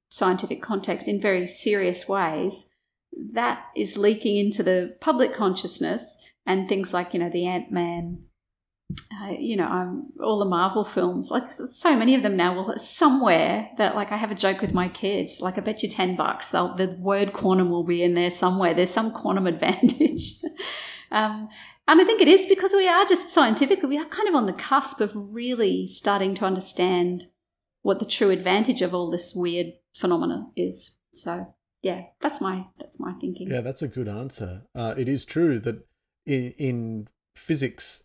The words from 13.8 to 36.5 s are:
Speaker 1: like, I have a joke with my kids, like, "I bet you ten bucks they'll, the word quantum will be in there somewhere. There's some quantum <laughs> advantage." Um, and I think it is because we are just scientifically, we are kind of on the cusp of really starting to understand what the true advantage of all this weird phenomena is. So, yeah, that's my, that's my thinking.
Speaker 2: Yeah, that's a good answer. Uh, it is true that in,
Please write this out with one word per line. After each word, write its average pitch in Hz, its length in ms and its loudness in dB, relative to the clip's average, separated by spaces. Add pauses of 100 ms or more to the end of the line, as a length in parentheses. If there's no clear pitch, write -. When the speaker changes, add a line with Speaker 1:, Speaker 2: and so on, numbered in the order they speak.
Speaker 1:
like, 202 180 -4
I 208 40 -2
have 214 140 -2
a 208 40 -4
joke 190 260 0
with - 140 -2
my 180 140 2
kids, 190 520 -4
like, 185 160 -4
"I 208 60 -4
bet 214 200 -4
you 202 60 0
ten 185 280 -2
bucks - 340 -2
they'll, 180 240 0
the 185 260 -2
word 196 320 0
quantum 185 380 2
will 170 140 0
be 175 180 0
in 175 120 4
there 175 160 2
somewhere. 185 440 2
There's 180 160 2
some 226 220 0
quantum 190 340 0
<laughs> 170 80 0
advantage." - 800 2 (760)
Um, 214 380 -2 (380)
and 320 140 10
I 381 40 10
think 440 160 4
it 359 80 6
is 370 180 10
because 392 260 4
we 381 160 4
are 359 160 6
just 359 260 2
scientifically, 269 580 4
we 277 100 0
are 320 100 -8
kind 427 200 0
of 359 60 2
on 240 120 4
the 185 60 -2
cusp - 480 0
of 208 140 0
really 208 720 -2
starting 196 500 0
to 190 80 -2
understand 180 840 0 (560)
what 196 180 0
the 208 60 -4
true - 240 2
advantage 185 520 2
of 180 120 0
all 175 160 -4
this 175 240 -6
weird 175 320 -2 (280)
phenomena 175 640 -2
is. - 420 -6 (140)
So, 180 420 -10 (280)
yeah, 180 220 -4 (160)
that's 294 200 -4
my, 185 260 -4 (120)
that's - 200 -20
my - 220 -8
thinking. 180 280 -8
Speaker 2:
Yeah, 127 120 -4
that's 123 220 -8
a 143 60 -4
good 117 200 -8
answer. 104 540 -10 (120)
Uh, 113 220 -6
it 127 120 -4
is 135 180 -4
true 156 340 0
that 113 260 -8 (380)
in, 127 340 -4